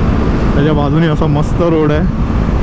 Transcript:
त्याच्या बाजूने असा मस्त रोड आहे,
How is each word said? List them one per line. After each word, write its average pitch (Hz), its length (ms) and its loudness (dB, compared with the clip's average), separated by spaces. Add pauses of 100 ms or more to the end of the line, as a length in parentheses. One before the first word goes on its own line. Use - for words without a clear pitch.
(540)
त्याच्या 151 200 2
बाजूने 147 340 0
असा 151 200 0
मस्त 147 340 0
रोड 156 300 0
आहे, - 360 0 (360)